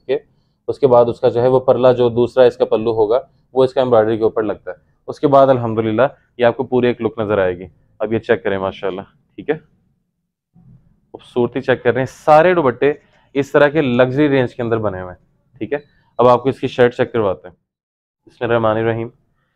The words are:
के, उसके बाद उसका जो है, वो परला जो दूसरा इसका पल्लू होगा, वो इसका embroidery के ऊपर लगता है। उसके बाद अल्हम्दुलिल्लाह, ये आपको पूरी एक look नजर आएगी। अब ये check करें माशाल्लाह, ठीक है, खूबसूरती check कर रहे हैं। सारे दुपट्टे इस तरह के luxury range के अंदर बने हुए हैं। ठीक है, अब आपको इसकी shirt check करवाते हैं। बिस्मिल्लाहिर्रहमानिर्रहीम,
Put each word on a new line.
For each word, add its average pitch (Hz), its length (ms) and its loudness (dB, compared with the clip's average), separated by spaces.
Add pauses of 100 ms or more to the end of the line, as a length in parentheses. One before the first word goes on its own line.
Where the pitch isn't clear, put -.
के, 135 120 -4 (480)
उसके 120 200 -2
बाद 120 200 4
उसका 120 220 0
जो 117 120 -2
है, 127 80 2
वो 131 100 2
परला 127 340 2
जो 123 160 0
दूसरा 120 360 2
इसका 120 200 0
पल्लू 110 260 -2
होगा, 113 360 0 (280)
वो 131 100 2
इसका 131 160 -2
embroidery 113 360 2
के 107 60 -6
ऊपर 110 200 -2
लगता 92 280 -10
है। 87 60 -14 (300)
उसके - 200 -4
बाद 139 220 4
अल्हम्दुलिल्लाह, 113 580 0 (320)
ये 120 60 2
आपको 117 180 0
पूरी 123 260 0
एक 117 120 -4
look 110 200 -6
नजर 104 180 -2
आएगी। 92 280 -2 (320)
अब 107 140 -6
ये 113 60 -2
check 110 240 -2
करें 98 140 -4
माशाल्लाह, 95 480 -8
ठीक - 440 -18
है, 156 80 -6
खूबसूरती - 2000 -12
check 127 220 -2
कर 120 100 2
रहे 127 80 -2
हैं। 131 40 -4
सारे 160 500 2
दुपट्टे 139 420 0 (380)
इस 135 180 -4
तरह 147 160 4
के 151 120 -2
luxury 127 460 0
range 131 260 0
के 123 100 -8
अंदर 113 140 -2
बने 101 240 -6
हुए 90 100 -14
हैं। 90 60 -20 (420)
ठीक 113 140 -10
है, 147 100 -6 (360)
अब 120 80 4
आपको 123 220 2
इसकी 127 180 -6
shirt 123 260 0
check 120 200 -4
करवाते 101 340 -4
हैं। 87 80 -20 (720)
बिस्मिल्लाहिर्रहमानिर्रहीम, 113 840 -4 (440)